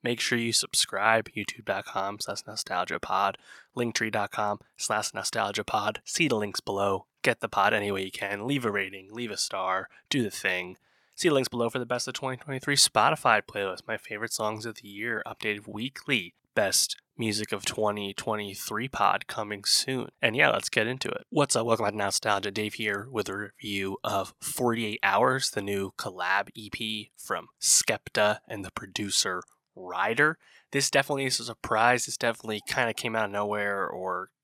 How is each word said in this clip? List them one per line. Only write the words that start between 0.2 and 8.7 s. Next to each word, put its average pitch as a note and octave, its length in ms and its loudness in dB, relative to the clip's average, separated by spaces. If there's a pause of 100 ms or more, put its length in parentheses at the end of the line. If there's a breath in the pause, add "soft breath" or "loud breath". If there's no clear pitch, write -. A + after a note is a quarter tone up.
sure - 160 2
you A#2 160 0
subscribe, A2 760 2
youtube G#2+ 340 -8
dot G2 220 -2
com G2+ 340 -4
slash - 260 -6
nostalgia F#2 540 -4
pod, F#2+ 380 0 (360 loud breath)
linktree A#2 380 0
dot G#2 200 -2
com G#2 260 -2 (180)
slash - 380 -2
nostalgia G2+ 500 -2
pod. G#2+ 400 -2
See - 240 0
the A#2+ 80 4
links G#2 240 -2
below. G2 460 0 (160)
Get A#2+ 180 2
the A2+ 80 -2
pod G2+ 240 4
any G2+ 180 0
way F#2+ 140 -2
you F#2+ 80 -6
can. G2+ 340 -6
Leave C3 200 -2
a G#2+ 40 2